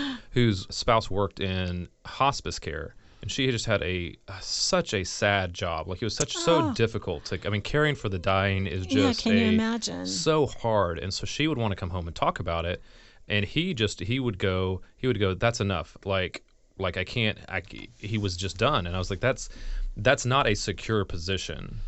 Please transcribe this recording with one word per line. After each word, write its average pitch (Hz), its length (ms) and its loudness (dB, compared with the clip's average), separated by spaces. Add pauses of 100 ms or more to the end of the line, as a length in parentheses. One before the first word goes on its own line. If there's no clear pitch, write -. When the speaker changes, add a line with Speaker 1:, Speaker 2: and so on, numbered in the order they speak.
Speaker 1:
<laughs> - 220 -10
Speaker 2:
whose 110 440 2
spouse 113 340 2
worked 101 300 0
in 90 480 -2 (180)
hospice - 520 -2
care, 78 380 -8 (260)
and 110 100 -8
she 135 200 2
just 113 160 -2
had 104 160 2
a, 87 320 -2 (120)
a, 98 140 -10
such - 540 0
a 92 80 0
sad 95 500 2
job. 82 340 -4
Like, 92 140 -6
it 117 40 -2
was 104 100 -4
such, - 200 -2
so 202 340 4
Speaker 1:
Oh. 123 40 0
Speaker 2:
difficult 104 520 0
to, - 200 -4
I 95 40 -2
mean, 101 120 0
caring 147 340 2
for 113 140 -4
the 95 100 -2
dying 95 460 2
is 92 220 -4
Speaker 1:
Yeah, 269 220 4
Speaker 2:
just 226 120 0
Speaker 1:
can 226 160 2
you 226 80 6
Speaker 2:
a 220 40 4
Speaker 1:
imagine? 220 580 0
Speaker 2:
so 160 400 2
hard. 101 520 2
And 95 140 -4
so - 140 -4
she 147 200 0
would 147 120 0
wanna 107 160 2
come 90 160 -4
home 87 160 -4
and 82 80 -8
talk 175 240 0
about 82 260 -2
it, 90 160 -4 (460)
and 101 160 2
he 165 300 -2
just, 110 260 0
he 117 200 -2
would 117 180 -2
go, 92 440 0 (160)
he 131 100 -4
would 110 120 2
go, 95 140 2
"That's 117 260 0
enough. 98 460 -2
Like, 92 380 -2 (340)
like, 90 200 -2
I 92 60 0
can't," 110 360 0 (100)
I, 90 140 -4 (340)
he 107 220 -4
was 92 180 0
just 92 220 -6
done. 117 260 2
And 87 100 -4
I 92 40 0
was 90 100 -2
like, 98 120 -4
"That's, 131 280 0 (480)
that's 123 300 4
not 131 180 4
a 110 80 4
secure 101 520 0
position." - 840 -4